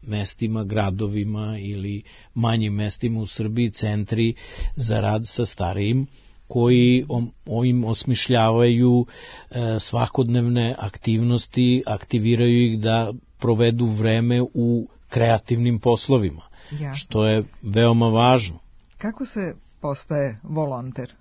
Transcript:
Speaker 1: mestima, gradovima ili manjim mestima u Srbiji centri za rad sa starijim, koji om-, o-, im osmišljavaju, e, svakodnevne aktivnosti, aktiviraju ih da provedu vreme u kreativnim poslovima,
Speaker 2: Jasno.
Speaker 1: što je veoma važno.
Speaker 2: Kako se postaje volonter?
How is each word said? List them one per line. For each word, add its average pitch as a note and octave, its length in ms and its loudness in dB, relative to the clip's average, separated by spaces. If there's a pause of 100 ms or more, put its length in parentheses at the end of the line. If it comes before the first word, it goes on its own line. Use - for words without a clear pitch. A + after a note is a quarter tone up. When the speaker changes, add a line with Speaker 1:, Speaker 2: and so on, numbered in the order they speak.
Speaker 1:
mestima, G#2+ 600 -6
gradovima G#2 960 -4
ili G2+ 440 -8 (300)
manjim A2+ 400 0
mestima G#2+ 460 -4
u G#2+ 80 -6
Srbiji A2 420 -2
centri G#2+ 640 -2 (420)
za A2 240 -2
rad G#2 260 0
sa A#2 200 -2
starijim, G2+ 600 -2 (400)
koji B2 640 4
om-, A#2+ 220 -4 (140)
o-, A#2 200 -2
im B2 180 2
osmišljavaju, A#2+ 1200 2 (460)
e, A#2 280 -2
svakodnevne A#2+ 1000 0
aktivnosti, A#2+ 1080 0
aktiviraju A#2+ 800 2
ih A2+ 140 0
da A2+ 340 0 (260)
provedu A#2 460 2
vreme A2+ 580 2
u A#2+ 440 0 (220)
kreativnim A#2 680 0
poslovima, G#2+ 640 0 (300)
Speaker 2:
Jasno. D3 240 -8
Speaker 1:
što A2 300 -2
je G#2+ 180 2 (180)
veoma A#2 460 4
važno. A2+ 520 2 (380)
Speaker 2:
Kako A3 280 -8
se - 140 -10 (420)
postaje C#3 640 -4
volonter? C3 760 -8